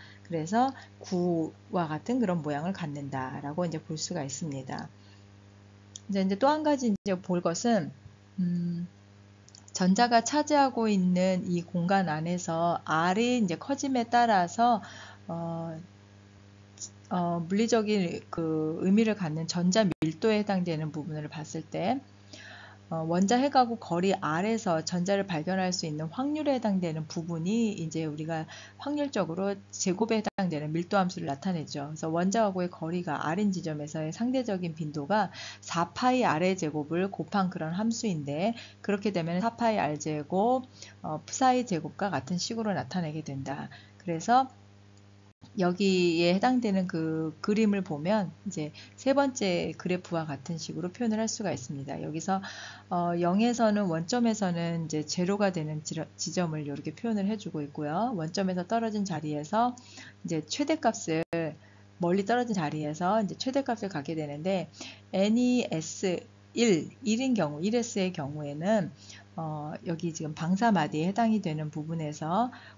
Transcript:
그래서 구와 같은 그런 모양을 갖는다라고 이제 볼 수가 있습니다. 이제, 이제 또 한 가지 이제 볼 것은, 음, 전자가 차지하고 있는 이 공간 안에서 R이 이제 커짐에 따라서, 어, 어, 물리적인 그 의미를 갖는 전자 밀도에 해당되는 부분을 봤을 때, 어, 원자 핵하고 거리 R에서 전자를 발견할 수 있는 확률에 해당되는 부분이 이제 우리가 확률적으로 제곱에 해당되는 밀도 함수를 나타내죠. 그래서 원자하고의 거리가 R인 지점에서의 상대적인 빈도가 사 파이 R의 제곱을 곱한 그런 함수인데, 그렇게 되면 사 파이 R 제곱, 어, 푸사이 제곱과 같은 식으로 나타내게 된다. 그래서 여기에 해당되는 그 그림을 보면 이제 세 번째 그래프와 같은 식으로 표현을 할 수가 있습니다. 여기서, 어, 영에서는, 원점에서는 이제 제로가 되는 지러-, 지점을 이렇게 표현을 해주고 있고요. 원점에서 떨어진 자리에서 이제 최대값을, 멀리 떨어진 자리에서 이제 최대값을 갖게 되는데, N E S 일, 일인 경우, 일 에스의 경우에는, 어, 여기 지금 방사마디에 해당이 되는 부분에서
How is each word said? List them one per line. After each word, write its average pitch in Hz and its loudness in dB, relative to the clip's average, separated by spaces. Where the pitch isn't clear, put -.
그래서 196 0
구와 175 -2
같은 190 -2
그런 180 2
모양을 147 -2
갖는다라고 143 -4
이제 156 -4
볼 156 -8
수가 160 -4
있습니다. 135 -8
이제, 196 2
이제 190 2
또 269 4
한 302 4
가지 269 2
이제 185 0
볼 180 0
것은, 175 2
음, 175 -2
전자가 233 6
차지하고 277 4
있는 185 4
이 175 0
공간 180 2
안에서 165 0
R이 190 2
이제 175 2
커짐에 269 -2
따라서, 233 4
어, 165 -6
어, 175 0
물리적인 214 2
그 160 0
의미를 208 4
갖는 165 -4
전자 185 4
밀도에 208 2
해당되는 175 0
부분을 151 -6
봤을 156 -8
때, 190 -2
어, 160 -2
원자 190 4
핵하고 254 4
거리 180 0
R에서 175 0
전자를 190 0
발견할 185 0
수 175 -4
있는 156 -4
확률에 285 0
해당되는 180 0
부분이 180 -2
이제 160 -4
우리가 156 -4
확률적으로 202 -2
제곱에 214 0
해당되는 156 -2
밀도 175 0
함수를 180 0
나타내죠. 147 -4
그래서 156 -6
원자하고의 185 2
거리가 165 -4
R인 196 2
지점에서의 156 -4
상대적인 220 -2
빈도가 160 -2
사 170 -2
파이 254 2
R의 185 2
제곱을 160 -2
곱한 185 0
그런 160 -4
함수인데, 196 -2
그렇게 202 0
되면 170 0
사 226 0
파이 220 2
R 151 0
제곱, 190 0
어, 160 -6
푸사이 254 2
제곱과 160 -2
같은 175 -2
식으로 220 -2
나타내게 156 -4
된다. 139 -6
그래서 226 2
여기에 180 4
해당되는 208 4
그 160 -2
그림을 208 4
보면 175 0
이제 156 -4
세 269 0
번째 196 2
그래프와 175 -2
같은 156 -8
식으로 160 -6
표현을 220 0
할 226 0
수가 208 -4
있습니다. 143 -6
여기서, 165 -2
어, 175 0
영에서는, 208 4
원점에서는 170 0
이제 151 -2
제로가 190 2
되는 156 -4
지러-, 156 -6
지점을 160 -2
이렇게 147 -6
표현을 214 -2
해주고 196 -4
있고요. 156 -2
원점에서 180 -2
떨어진 220 0
자리에서 156 0
이제 165 0
최대값을, 233 0
멀리 185 2
떨어진 240 0
자리에서 160 0
이제 185 -2
최대값을 269 -2
갖게 160 -6
되는데, 156 -2
N 208 2
E 247 4
S 160 -2
일, 208 2
일인 240 2
경우, 151 0
일 214 0
에스의 202 0
경우에는, 151 -2
어, 156 -6
여기 165 -4
지금 156 -8
방사마디에 175 2
해당이 220 2
되는 156 -2
부분에서 160 -2